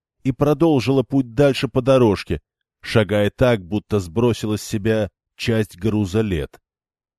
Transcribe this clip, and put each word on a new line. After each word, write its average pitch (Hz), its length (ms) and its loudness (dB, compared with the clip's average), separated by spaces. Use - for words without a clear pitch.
и 135 100 -2
продолжила 139 680 2
путь 123 320 -2
дальше 139 340 2
по 131 120 -2
дорожке, 117 600 2
шагая 104 500 0
так, 120 340 0
будто 101 360 -4
сбросила 107 560 -2
с - 60 -10
себя 110 480 -2
часть 110 400 -2
груза 104 460 -2
лет. 87 380 -6